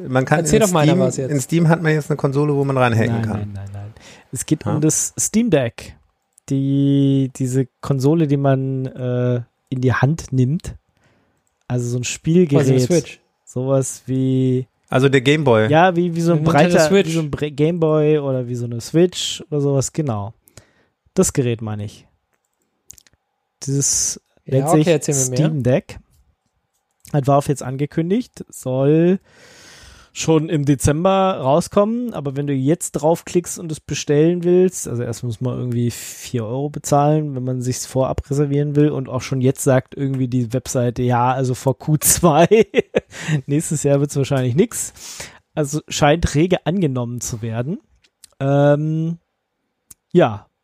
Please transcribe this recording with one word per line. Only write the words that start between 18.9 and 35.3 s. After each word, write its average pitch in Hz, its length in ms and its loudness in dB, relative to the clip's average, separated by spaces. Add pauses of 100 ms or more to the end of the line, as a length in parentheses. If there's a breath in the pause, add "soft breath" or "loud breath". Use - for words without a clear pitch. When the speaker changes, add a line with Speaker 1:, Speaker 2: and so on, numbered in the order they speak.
Speaker 3:
oder 147 120 -2
sowas, 139 320 0
genau. 107 400 -4 (800 soft breath)
Das 185 180 2
Gerät 120 300 -2
meine 107 240 -8
ich. - 200 -18 (1600)
Dieses - 560 -2 (260)
Speaker 2:
Ja, 135 120 -2
Speaker 3:
nennt 139 120 0
Speaker 2:
okay, 170 100 4
Speaker 3:
sich 151 80 2
Speaker 2:
erzähl 156 280 0
mir 131 140 -2
mehr. 127 80 -4
Speaker 3:
Steam 151 260 0
Deck. 127 360 -2 (1120)
Hat 139 140 -2
Valve 139 200 4
jetzt 143 160 -4
angekündigt, 160 840 -4
soll 151 680 2 (960 loud breath)
schon 160 340 0
im 151 160 0
Dezember 185 760 2
rauskommen, 208 760 0
aber 143 220 -8
wenn 143 100 -4
du 143 80 -2
jetzt 139 400 0
draufklickst - 640 -2
und 170 140 -12
es 156 80 -10
bestellen 156 640 0
willst, 180 440 2
also 120 140 -6
erst 120 220 -8
muss 120 180 -8